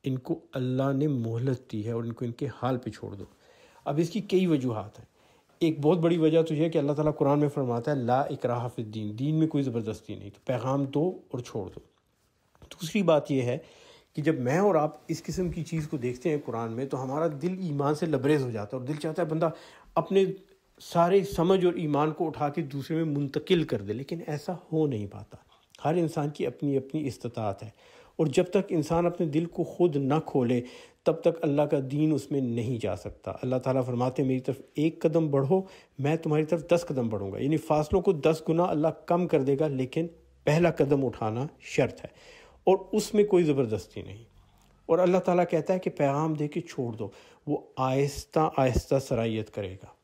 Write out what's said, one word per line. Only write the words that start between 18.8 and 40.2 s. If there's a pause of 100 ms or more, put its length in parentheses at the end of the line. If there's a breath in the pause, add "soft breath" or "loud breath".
और
दिल
चाहता
है
बंदा (440 loud breath)
अपने (440)
सारे
समझ
और
ईमान
को
उठा
के
दूसरे
में
मुंतकिल
कर
दे,
लेकिन
ऐसा (140)
हो
नहीं
पाता। (380 soft breath)
हर
इंसान
की
अपनी
अपनी
इस्तिताअत
है (460 loud breath)
और
जब
तक
इंसान
अपने
दिल
को
खुद
ना
खोले, (420 loud breath)
तब
तक
अल्लाह
का
दीन
उसमें
नहीं
जा
सकता।
अल्लाह
ताला
फरमाते
हैं,
"मेरी
तरफ (160)
एक
कदम
बढ़ो, (340 loud breath)
मैं
तुम्हारी
तरफ
दस
कदम
बढ़ूंगा।"
यानी
फासलों
को
दस
गुना
अल्लाह
कम
कर
देगा,
लेकिन (380)